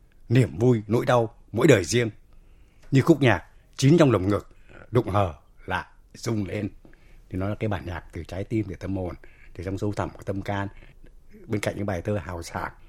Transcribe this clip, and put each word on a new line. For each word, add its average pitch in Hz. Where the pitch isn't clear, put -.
Niềm 110
vui, 120
nỗi 123
đau, 120
mỗi -
đời 110
riêng. 117
Như 135
khúc 160
nhạc, 110
chín 147
trong 147
lồng 95
ngực, -
đụng 110
hờ 92
lại 90
rung 107
lên. 101
Thì 95
nó 95
là 107
cái 110
bản 92
nhạc 87
từ 85
trái 90
tim, 110
từ 85
tâm 95
hồn, 87
từ 87
trong 95
sâu 104
thẳm 92
của -
tâm 98
can. 98
Bên 104
cạnh 92
những 101
bài 92
thơ 104
hào 87
sảng, -